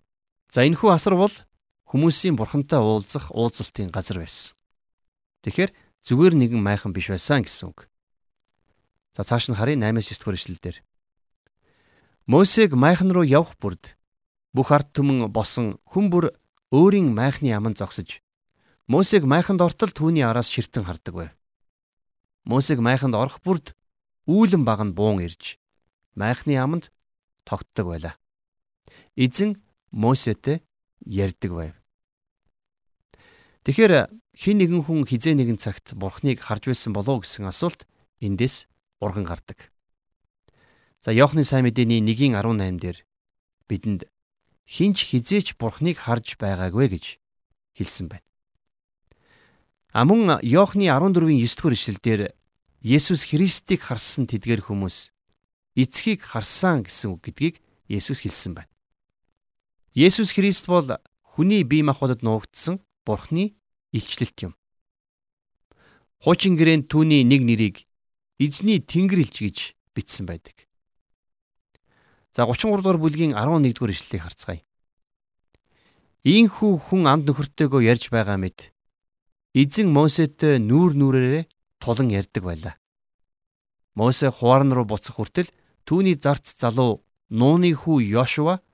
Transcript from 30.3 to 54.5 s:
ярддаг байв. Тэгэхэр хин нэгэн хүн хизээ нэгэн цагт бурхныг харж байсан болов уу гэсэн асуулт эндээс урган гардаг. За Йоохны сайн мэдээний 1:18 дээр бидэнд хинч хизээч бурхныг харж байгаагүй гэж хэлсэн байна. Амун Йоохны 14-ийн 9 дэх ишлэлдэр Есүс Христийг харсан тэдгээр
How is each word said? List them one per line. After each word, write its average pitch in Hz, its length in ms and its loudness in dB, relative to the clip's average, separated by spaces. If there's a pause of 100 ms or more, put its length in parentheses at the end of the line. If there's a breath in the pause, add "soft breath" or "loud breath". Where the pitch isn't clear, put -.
ярддаг 98 480 -4
байв. 82 240 -10 (1900 soft breath)
Тэгэхэр 165 400 4 (300)
хин 202 240 2
нэгэн 170 240 2
хүн 156 240 -2
хизээ 131 240 0
нэгэн 120 240 0
цагт - 400 -12
бурхныг 98 480 -6
харж 107 240 -6
байсан 117 240 -4
болов 104 320 -4
уу - 0 -
гэсэн 98 240 -10
асуулт - 400 -8 (320)
эндээс 107 480 -4 (320)
урган 101 240 -4
гардаг. - 480 -14 (1300)
За - 80 -6
Йоохны 139 320 4
сайн 131 240 2
мэдээний 117 400 0
1:18 113 320 0 (400)
дээр 87 240 -10 (640)
бидэнд 101 400 -6 (640)
хинч - 400 0
хизээч 180 480 -2
бурхныг 151 400 -4
харж - 400 -6
байгаагүй 98 560 -2
гэж 80 120 -8 (760)
хэлсэн - 320 -8
байна. - 160 -20 (1700)
Амун 175 480 4
Йоохны 190 480 4
14-ийн 160 480 4
9 117 80 0
дэх - 160 -6
ишлэлдэр 110 560 0 (640)
Есүс 143 400 2
Христийг 175 640 -2
харсан 123 400 -4
тэдгээр 113 400 -4